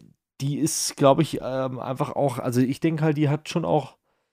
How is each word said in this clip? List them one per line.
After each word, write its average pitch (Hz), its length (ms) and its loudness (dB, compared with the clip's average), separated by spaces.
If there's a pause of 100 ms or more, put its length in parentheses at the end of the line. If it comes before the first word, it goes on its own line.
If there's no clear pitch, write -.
(420)
die 139 180 -2
ist, - 360 -2
glaub 139 240 6
ich, - 220 -2
ähm, 131 380 -6
einfach 131 360 -6
auch, 127 240 -2
also 123 220 2
ich 131 180 0
denk 160 220 0
halt, 156 160 2
die 151 120 2
hat 147 200 -2
schon 165 160 -2
auch, 156 320 -2 (360)